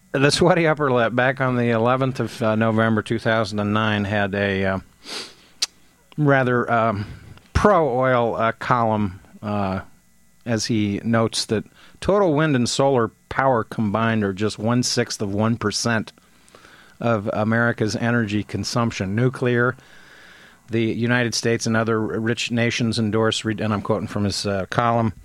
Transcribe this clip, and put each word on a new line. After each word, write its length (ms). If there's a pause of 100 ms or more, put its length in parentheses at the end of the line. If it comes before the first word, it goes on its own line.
(120)
the 180
sweaty 360
upper 260
lip, 220
back 260
on 160
the 140
eleventh 500
of, 220
uh, 120
November 460
two 180
thousand 420
and 120
nine, 320
had 300
a, 300
uh, 140 (1400)
rather, 520
um, 360 (480)
pro-oil, 800
uh, 160
column, 680 (220)
uh, 380 (640)
as 220
he 360
notes 440
that 180 (360)
total 340
wind 200
and 140
solar 420 (200)
power 340
combined 580
are 120
just 240
one-sixth 640
of 120
one 220
percent 560 (880)
of 320
America's 640
energy 480
consumption. 720
Nuclear, 600 (920)
the 120
United 520
States 320
and 100
other 220
rich 520
nations 480
endorse, 460
re-, 140
and 140
I'm 100
quoting 260
from 160
his, 220
uh, 200
column 480 (100)